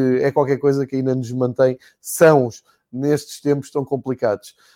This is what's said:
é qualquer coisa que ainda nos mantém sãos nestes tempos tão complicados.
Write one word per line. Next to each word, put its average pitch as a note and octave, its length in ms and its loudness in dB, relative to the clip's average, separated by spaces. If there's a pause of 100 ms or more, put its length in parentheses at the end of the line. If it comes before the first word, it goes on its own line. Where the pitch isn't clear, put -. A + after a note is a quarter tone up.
(220)
é C#3 100 0
qualquer C#3 240 2
coisa C#3 300 0
que C3 100 -6
ainda C3 180 -2
nos B2 160 -6
mantém B2+ 480 0 (220)
sãos D3 640 2 (280)
nestes C#3+ 480 -4
tempos C#3+ 320 -4
tão C#3+ 140 -6
complicados. B2 720 -4 (200)